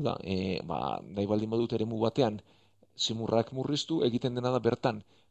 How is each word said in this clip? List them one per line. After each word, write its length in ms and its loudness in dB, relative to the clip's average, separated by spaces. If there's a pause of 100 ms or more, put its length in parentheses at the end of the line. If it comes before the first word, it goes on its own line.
da, 180 0
e, 400 -2
ba, 400 -4
nahi 240 -4
baldin 220 2
badut 240 0
eremu 260 -2
batean 400 2 (600)
zimurrak 560 2
murriztu, 500 -2
egiten 300 0
dena 160 0
da 80 2
bertan 420 2 (300)